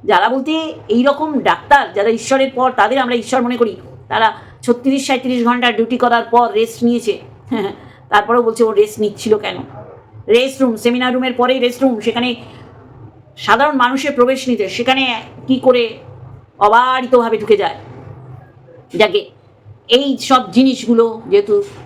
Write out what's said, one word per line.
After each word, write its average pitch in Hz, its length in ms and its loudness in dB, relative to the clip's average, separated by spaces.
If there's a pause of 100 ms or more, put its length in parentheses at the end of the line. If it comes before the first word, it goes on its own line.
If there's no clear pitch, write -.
যারা 202 240 4
বলতে 311 460 -4 (140)
এই 233 140 2
রকম 285 380 0
ডাক্তার 208 520 0
যারা 202 160 0
ঈশ্বরের 269 420 0
পর, 254 200 -2
তাদের 233 280 0
আমরা 247 160 -2
ঈশ্বর 247 280 -2
মনে 240 140 -4
করি, 226 200 0 (320)
তারা 220 240 0 (300)
ছত্রিশ 269 440 0
সাঁইত্রিশ 254 380 -2
ঘন্টা 240 280 0
ডিউটি 226 260 -2
করার 233 240 2
পর 233 300 2
রেস্ট 226 320 -2
নিয়েছে, 233 340 0 (320)
<laughs> - 600 -8
তারপরেও 233 320 2
বলছে 226 220 0
ও 220 80 -2
রেস্ট 208 280 0
নিচ্ছিল 214 380 -2
কেন? 190 180 -8 (720)
রেস্ট 262 340 2
রুম, 240 140 0
সেমিনার 247 380 -2
রুমের 254 180 -4
পরেই 247 260 0
রেস্ট 247 240 0
রুম, 247 180 0
সেখানে 233 340 -4 (1040)
সাধারণ 277 400 0
মানুষের 262 360 0
প্রবেশ 254 360 0
নিতে, 208 200 -2
সেখানে 262 340 -2 (440)
কি 262 120 0
করে 247 400 0 (600)
অবারিতভাবে 240 800 2
ঢুকে 214 180 2
যায়? 190 200 -4 (1160)
যাকে 196 360 0 (580)
এই 269 300 2
সব 240 340 0
জিনিসগুলো 233 720 2
যেহেতু 202 360 2 (240)